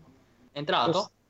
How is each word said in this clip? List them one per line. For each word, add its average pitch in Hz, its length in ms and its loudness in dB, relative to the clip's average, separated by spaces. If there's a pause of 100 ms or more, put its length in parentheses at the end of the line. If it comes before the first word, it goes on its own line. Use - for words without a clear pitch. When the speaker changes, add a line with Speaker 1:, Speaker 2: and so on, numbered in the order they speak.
(520)
Speaker 1:
È - 80 -16
entrato? 170 340 2
Speaker 2:
Sos-, 196 180 -2 (180)